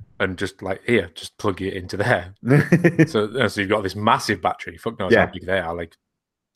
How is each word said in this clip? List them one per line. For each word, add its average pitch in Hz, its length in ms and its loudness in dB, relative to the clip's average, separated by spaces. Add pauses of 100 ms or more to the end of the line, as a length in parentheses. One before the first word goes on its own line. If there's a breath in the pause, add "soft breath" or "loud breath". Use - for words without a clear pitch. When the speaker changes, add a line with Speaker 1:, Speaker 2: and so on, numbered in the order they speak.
(200)
Speaker 1:
And 92 180 -2
just, - 240 -8
like, 95 220 -6
"Here, 101 300 0
just - 240 -16
plug 98 240 -2
it 95 120 -6
into 92 220 -10
there." 98 460 0
Speaker 2:
<laughs> 160 680 4
Speaker 1:
So, 107 160 0 (140)
uh, 117 100 2
so 101 120 -4
you've 98 100 0
got 104 120 2
this 90 120 -4
massive 107 460 0
battery. - 380 -4
Fuck 113 200 -8
knows 98 140 2
Speaker 2:
Yeah. 98 140 6
Speaker 1:
how - 60 -10
big 85 140 -14
they 95 140 0
are, 85 140 -6
like, 87 220 -12 (600)